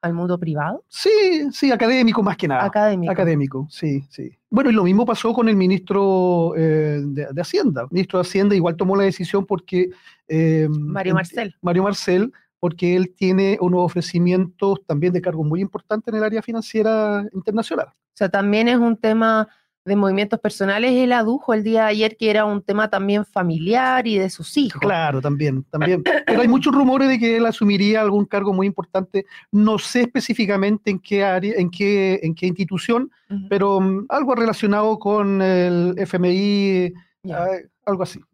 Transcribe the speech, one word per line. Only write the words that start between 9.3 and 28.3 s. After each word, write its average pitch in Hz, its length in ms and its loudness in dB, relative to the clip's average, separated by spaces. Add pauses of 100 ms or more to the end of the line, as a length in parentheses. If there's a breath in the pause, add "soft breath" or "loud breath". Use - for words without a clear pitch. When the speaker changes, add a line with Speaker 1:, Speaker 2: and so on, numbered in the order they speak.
Speaker 2:
porque, 180 460 -2 (360 loud breath)
eh, 160 420 2
Speaker 1:
Mario 180 420 -4
Speaker 2:
en-, 190 40 2
Speaker 1:
Marcel. 190 460 -4
Speaker 2:
Mario 180 220 0
Marcel, 196 500 0 (260 soft breath)
porque 175 380 0
él 185 180 0
tiene 196 460 2
unos 180 200 2
ofrecimientos 180 1040 0
también 165 280 -2
de 180 80 0
cargos 160 260 -4
muy 165 140 -2
importantes 214 520 -6
en 220 40 -2
el 214 80 0
área 214 160 -2
financiera 214 920 -2
internacional. 202 540 -4
Speaker 1:
O - 60 -20 (240)
sea, 202 100 0
también 202 400 2
es 247 100 2
un 233 200 2
tema 220 500 2 (360 soft breath)
de 196 120 0
movimientos 202 440 0
personales. 208 520 -2
Él 247 200 2
adujo 233 440 0
el 214 80 -2
día 220 220 2
de 214 40 2
ayer 214 260 0
que 220 140 0
era 214 160 2
un 208 160 -2
tema 208 300 0
también 202 340 0
familiar 208 800 0
y 214 140 0
de 190 100 -2
sus - 260 -12
hijos. 254 240 0
Speaker 2:
Claro, 147 420 0
también, 139 500 -2
también. 160 320 0
Speaker 1:
<clears throat> 302 240 0
Speaker 2:
Pero 226 140 2
hay 247 60 4
muchos 262 280 2
rumores 269 340 4
de 254 80 2
que 233 200 2
él 233 100 2
asumiría 208 540 2
algún 202 240 2
cargo 202 280 -2